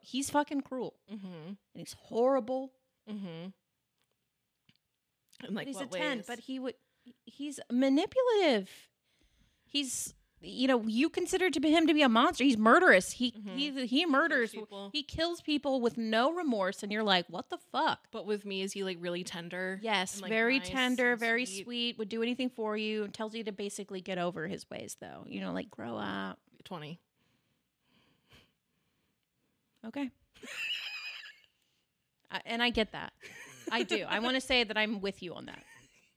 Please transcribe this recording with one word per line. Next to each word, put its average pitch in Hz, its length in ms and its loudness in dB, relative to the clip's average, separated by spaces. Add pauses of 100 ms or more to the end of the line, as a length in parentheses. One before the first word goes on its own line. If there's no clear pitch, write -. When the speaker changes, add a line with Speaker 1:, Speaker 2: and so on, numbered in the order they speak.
Speaker 1:
"He's 269 280 -6
fucking 294 320 0
cruel." 254 340 -8 (160)
Speaker 2:
Mm-hmm. 196 160 -12 (200)
Speaker 1:
And 196 100 -12 (160)
he's - 260 -14
horrible. 262 720 0 (360)
Speaker 2:
Mm-hmm. 185 380 -10 (2000)
And, 220 100 -6
like, 202 120 -6
Speaker 1:
He's 277 100 -8
Speaker 2:
what 277 100 -8
Speaker 1:
a 269 100 -6
ten, 269 220 -2
Speaker 2:
ways? 202 80 -12
Speaker 1:
but 240 120 -10
he 262 200 -10
would, 254 160 -6 (500)
he's 277 340 -10 (120)
manipulative. 285 960 4 (960)
He's, - 480 -4 (260)
you 208 280 -2
know, 247 200 4
you 240 220 2
consider 370 400 0
to 311 100 0
be, 302 120 4
him 330 160 6
to 330 60 6
be 302 80 6
a 277 60 8
monster. 240 380 6
He's 262 120 6
murderous. 269 540 8
He, 247 200 -2
Speaker 2:
Mm-hmm. 220 260 -10
Speaker 1:
he, 277 300 -2
he 247 140 2
Speaker 2:
Kills 349 100 2
Speaker 1:
murders. 269 400 4
Speaker 2:
people. 202 420 -12
Speaker 1:
He 294 100 -4
kills 339 380 -4
people 277 400 0
with 233 160 0
no 226 340 2
remorse, 233 520 0
and 202 100 -6
you're 220 100 0
like, 185 240 4
"What 170 220 -10
the 359 80 -6
fuck?" - 540 -2
Speaker 2:
But 202 140 -10
with 208 200 -4
me, 190 160 -4
is 196 120 -4
he, 196 120 -4
like, 185 160 -4
really 175 240 -4
tender? 185 580 -6
Speaker 1:
Yes, 196 300 0
Speaker 2:
And, 196 100 -10
like, 185 60 -6
Speaker 1:
very 233 300 4
Speaker 2:
nice 269 100 -6
Speaker 1:
tender, 254 420 2
Speaker 2:
and 233 80 0
Speaker 1:
very 233 260 2
Speaker 2:
sweet? 196 200 -8
Speaker 1:
sweet, 240 320 -4
would 214 120 -4
do 226 140 -2
anything 247 260 0
for 214 280 -4
you, 214 280 -2
and 208 80 -8
tells 214 220 -6
you 226 100 -8
to 214 60 -6
basically 196 500 -8
get 185 160 -6
over 175 300 -2
his - 220 -8
ways, - 320 -10
though. - 260 -14
You 196 140 -8
know, 190 120 -6
like, - 160 -6
grow 233 280 -10
up. 196 420 -8 (260)
Speaker 2:
Twenty. 170 340 -12 (2750)
Speaker 1:
Okay. 262 240 -6 (320)
<laughs> - 1900 -12
I, 190 140 -4
and 233 180 -2
I 240 60 4
get 220 240 0
that. - 180 -10 (600)
I 233 120 0
do. 202 240 -2
I 196 120 0
wanna 254 200 2
say 254 240 2
that 214 140 -4
I'm 214 240 0
with 190 200 -4
you 175 120 -10
on - 140 -14
that. - 140 -16 (560)